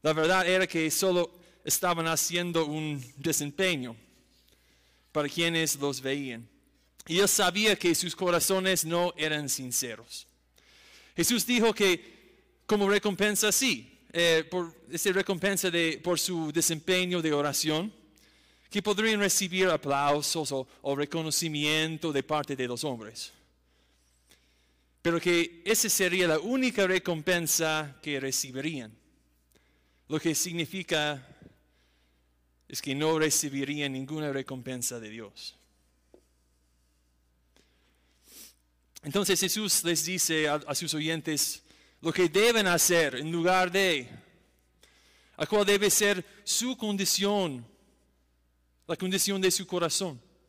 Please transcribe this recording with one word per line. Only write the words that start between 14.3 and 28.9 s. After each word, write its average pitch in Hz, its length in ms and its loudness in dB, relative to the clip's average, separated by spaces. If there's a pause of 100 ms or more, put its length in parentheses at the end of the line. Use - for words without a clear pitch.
por 175 240 -4 (180)
esa 175 220 0
recompensa 190 580 0
de, 165 320 0
por 170 180 0
su 160 320 -2
desempeño 175 680 0
de 160 120 0
oración, 151 600 0 (760)
que 208 100 -2
podrían 214 380 2
recibir 185 480 2
aplausos 147 840 2
o, 131 160 -4 (140)
o 139 120 0
reconocimiento 156 1160 -2
de 139 100 0
parte 147 320 -2
de 127 140 -4
los 120 160 -6
hombres. 113 480 -8 (1700)
Pero 170 180 2
que 170 460 2
esa 220 220 2
sería 180 400 2
la 156 100 4
única 226 480 0
recompensa 160 1120 0
que 143 200 -6
recibirían. 135 760 -6 (1120)